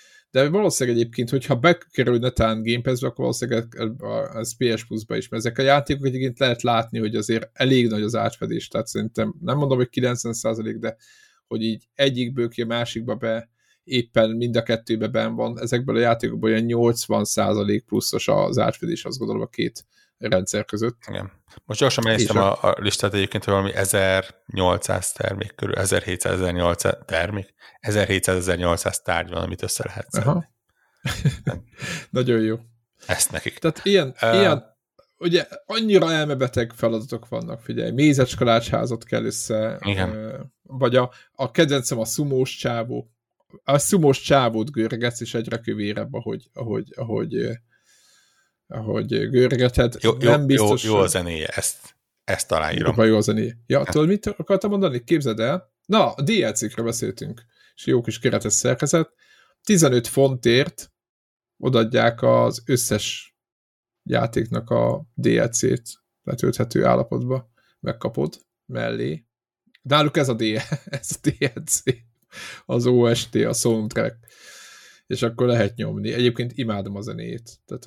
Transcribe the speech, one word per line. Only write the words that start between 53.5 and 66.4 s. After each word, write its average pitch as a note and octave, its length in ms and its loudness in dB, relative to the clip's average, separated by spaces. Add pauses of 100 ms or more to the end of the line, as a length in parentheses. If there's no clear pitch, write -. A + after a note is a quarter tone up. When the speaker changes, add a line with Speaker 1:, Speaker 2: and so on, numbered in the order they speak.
Speaker 1:
Ja, C3 120 2
Speaker 2:
Hát. C#3 100 -2
Speaker 1:
tudod, D#3 200 2
mit G3+ 180 0
akartam G3 440 -2
mondani? F3 340 0
Képzeld C3+ 360 0
el. D3 320 -2 (140)
Na, F#3 260 4
a C#3 100 -6
D C#3 60 2
L E3+ 220 2
C-kről A2 340 -4
beszéltünk, A2+ 600 -6 (300)
és - 120 -10
jó B2+ 140 4
kis - 180 -6
keretes A2+ 340 0
szerkezet. C#3 600 2 (520)
Tizenöt C#3 420 4
fontért C3+ 840 2 (640)
odaadják A#2 640 2
az A#2+ 440 4
összes - 720 -2 (640)
játéknak A#2 680 -2
a A#2 440 0
D B2 120 -2
L A2+ 180 4
C-t A#2+ 380 0 (400)
letölthető A#2+ 640 -2